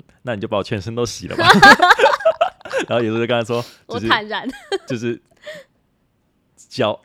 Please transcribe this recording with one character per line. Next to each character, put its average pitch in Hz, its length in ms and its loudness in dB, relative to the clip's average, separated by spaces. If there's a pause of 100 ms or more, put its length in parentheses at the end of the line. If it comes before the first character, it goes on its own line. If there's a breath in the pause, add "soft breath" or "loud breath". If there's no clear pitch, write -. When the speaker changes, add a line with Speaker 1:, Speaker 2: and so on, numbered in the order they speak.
(220 soft breath)
Speaker 1:
：“那 123 120 -6
你 101 60 -8
就 110 60 -8
把 107 120 -2
我 95 40 -2
全 107 180 -6
身 113 140 -10
都 120 120 -2
洗 - 220 -10
了 - 80 -10
吧。” 330 120 0
Speaker 2:
<laughs> - 1400 4
Speaker 1:
然 113 100 0
后 120 40 0
耶 110 80 -2
稣 110 40 -2
就 113 60 0
跟 120 80 -2
他 120 160 0
说、 117 180 -4 (260 loud breath)
就 - 100 -8
是， - 80 -6
Speaker 2:
我 233 40 2
坦 220 160 0
然。 208 200 -8 (180)
<laughs> 403 220 -8
Speaker 1:
就 127 100 -8
是 117 240 -4 (1400 loud breath)
脚， - 480 -4